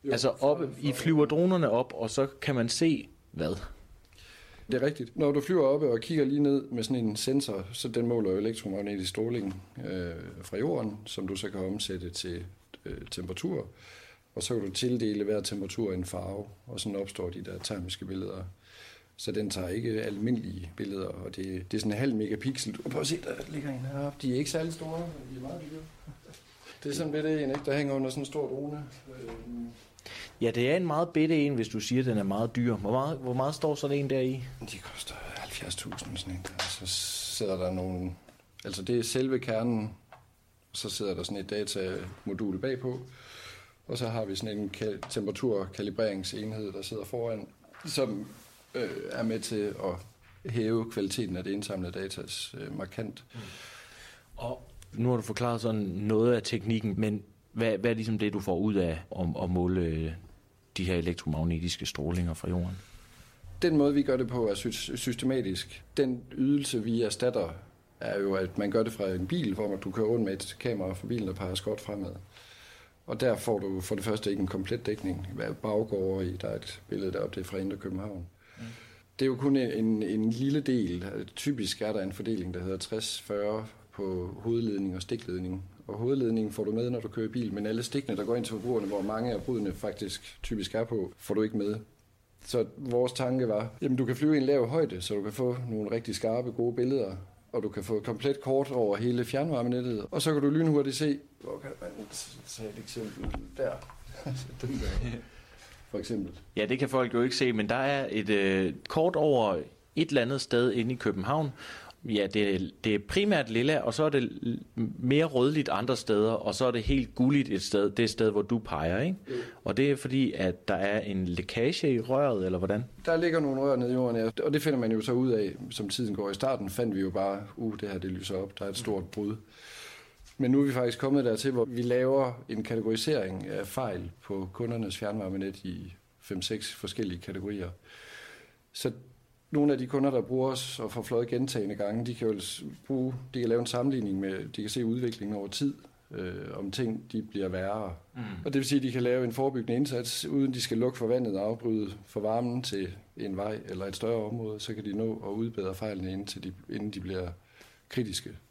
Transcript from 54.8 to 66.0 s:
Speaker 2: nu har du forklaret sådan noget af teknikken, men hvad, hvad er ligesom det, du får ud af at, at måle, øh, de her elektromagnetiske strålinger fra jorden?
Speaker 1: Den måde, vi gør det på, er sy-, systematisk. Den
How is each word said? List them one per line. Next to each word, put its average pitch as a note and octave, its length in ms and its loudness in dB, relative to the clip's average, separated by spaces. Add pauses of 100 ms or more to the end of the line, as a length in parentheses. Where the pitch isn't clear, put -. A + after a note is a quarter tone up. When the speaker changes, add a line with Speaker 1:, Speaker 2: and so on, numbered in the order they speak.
Speaker 2:
nu A#2 160 2
har B2+ 60 4
du A2+ 60 0
forklaret A#2 400 0
sådan A2 200 2
noget G#2+ 540 4
af A2 80 2
teknikken, G#2+ 540 0
men G#2+ 260 0 (280)
hvad, A2 260 2
hvad A2+ 140 2
er A2 40 2
ligesom A2 240 0
det, G#2 140 2
du G2+ 60 0
får F#2+ 180 0
ud G#2 160 2
af E2 260 2 (200)
at, F2+ 60 2 (180)
at F2+ 60 0
måle, F2+ 360 4
øh, D#2+ 260 0 (640)
de F#2 60 0
her F2+ 120 2
elektromagnetiske E2 880 0
strålinger E2+ 480 -2
fra - 160 -6
jorden? F2+ 280 -2 (840)
Speaker 1:
Den E3 160 4
måde, C#3+ 160 6
vi C#3 100 4
gør C3+ 140 2
det B2 100 0
på, A#2+ 220 0
er G2 60 2
sy-, - 400 -4
systematisk. A#2+ 880 -2 (140)
Den B2+ 340 2